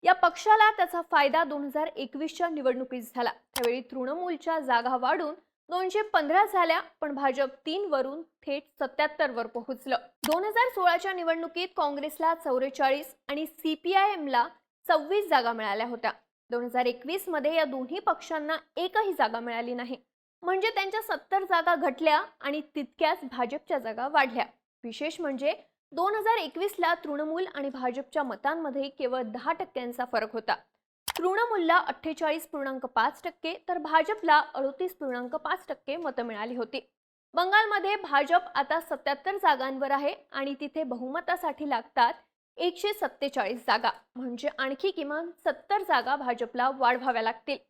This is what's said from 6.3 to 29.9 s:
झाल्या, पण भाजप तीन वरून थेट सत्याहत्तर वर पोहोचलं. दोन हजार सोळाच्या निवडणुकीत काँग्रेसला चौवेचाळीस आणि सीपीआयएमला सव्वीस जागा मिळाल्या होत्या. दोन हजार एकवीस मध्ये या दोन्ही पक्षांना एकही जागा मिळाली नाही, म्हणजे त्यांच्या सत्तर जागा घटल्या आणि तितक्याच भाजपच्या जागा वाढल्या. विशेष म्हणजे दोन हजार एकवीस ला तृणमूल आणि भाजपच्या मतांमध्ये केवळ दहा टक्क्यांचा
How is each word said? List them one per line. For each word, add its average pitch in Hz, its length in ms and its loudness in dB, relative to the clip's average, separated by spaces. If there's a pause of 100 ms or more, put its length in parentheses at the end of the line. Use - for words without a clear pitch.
झाल्या, 359 340 2 (220)
पण 294 140 -4
भाजप 269 380 0 (120)
तीन 370 260 -2
वरून 277 300 -2 (240)
थेट 285 180 -4 (160)
सत्याहत्तर 302 520 0
वर 233 160 -4
पोहोचलं. 247 500 -6 (280)
दोन 330 180 2
हजार 453 260 4
सोळाच्या 370 440 2
निवडणुकीत 330 540 -2 (100)
काँग्रेसला 302 580 0
चौवेचाळीस 269 800 0 (120)
आणि 294 180 -4
सीपीआयएमला 311 1040 2 (420)
सव्वीस 349 400 4
जागा 254 240 4
मिळाल्या 220 340 -2
होत्या. 233 240 -2 (380)
दोन 240 140 -2
हजार 247 220 0
एकवीस 269 440 -4
मध्ये 302 260 0
या 320 100 4
दोन्ही 262 340 -6
पक्षांना 320 580 -2 (180)
एकही 381 380 0
जागा 226 260 0
मिळाली 240 340 -6
नाही, 240 240 -8 (460)
म्हणजे 381 260 0
त्यांच्या 392 320 -2
सत्तर 392 420 -2
जागा 349 320 4
घटल्या 302 460 2 (200)
आणि 285 200 -4 (140)
तितक्याच 311 440 0 (120)
भाजपच्या 269 480 -2
जागा 233 280 -6
वाढल्या. 269 380 2 (380)
विशेष 294 360 -6
म्हणजे 285 340 -2 (380)
दोन 370 240 0
हजार 440 220 2
एकवीस 339 420 -4
ला 339 140 2 (100)
तृणमूल 311 420 -4 (100)
आणि 277 140 -4
भाजपच्या 262 540 -4
मतांमध्ये 277 680 -4
केवळ 254 340 -4
दहा 240 300 -4
टक्क्यांचा 247 580 -6